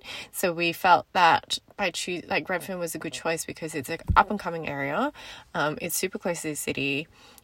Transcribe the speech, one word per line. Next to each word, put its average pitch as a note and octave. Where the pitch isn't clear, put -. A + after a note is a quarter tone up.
So F3+
we E3+
felt F3
that E3+
by F#3+
choo-, -
like, E3
Redfern F3+
was F#3+
a E3
good E3
choice E3
because D#3
it's D3
an E3
up G#3+
and G3+
coming E3+
area. D3
Um, D3+
it's E3+
super F#3+
close F3
to D#3
the D3+
city. C#3